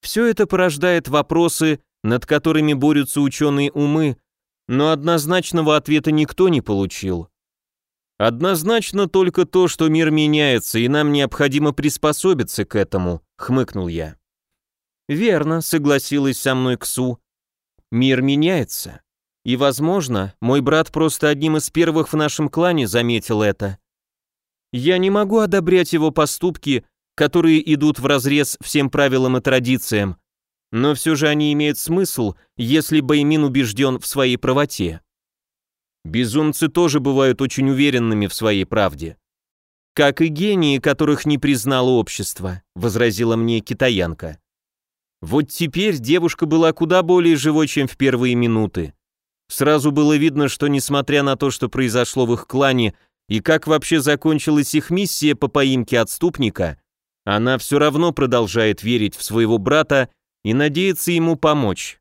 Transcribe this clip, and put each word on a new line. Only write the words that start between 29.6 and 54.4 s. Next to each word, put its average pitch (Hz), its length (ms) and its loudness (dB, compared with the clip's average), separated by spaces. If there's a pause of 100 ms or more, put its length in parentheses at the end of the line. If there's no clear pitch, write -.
но 135 220 0
всё 156 220 0
же 151 120 0
они 151 240 0
имеют 147 260 0
смысл, 156 560 -2 (220)
если 151 440 0
Бэймин 147 440 2
убеждён 131 540 0
в - 80 -12
своей 127 300 0
правоте». 131 640 -2 (1040)
«Безумцы 127 640 -2
тоже 160 320 2
бывают 131 420 2
очень 135 260 -2
уверенными 123 580 0
в 90 80 -8
своей 104 300 0
правде». 82 540 -4 (760)
«Как 143 300 2
и 160 60 2
гении, 156 500 0
которых 147 480 0
не 147 100 2
признало 131 540 0
общество», 95 720 -4 (120)
возразила 113 600 0
мне 117 240 0
китаянка. 90 800 -4 (840)
Вот 135 280 -2
теперь 170 500 -2
девушка 165 480 0
была 160 260 2
куда 170 300 2
более 170 340 4
живой, 151 300 0
чем 139 200 -2
в - 120 -10
первые 127 360 2
минуты. 110 600 -2 (540)
Сразу 147 420 2
было 151 260 4
видно, 143 320 2
что 143 200 -2
несмотря 143 540 0
на 139 140 0
то, 139 140 -2
что 120 180 -4
произошло 123 560 -2
в 117 80 0
их 117 140 -4
клане, 127 480 0 (340)
и 107 120 -2
как 156 260 0
вообще 156 340 0
закончилась 147 760 0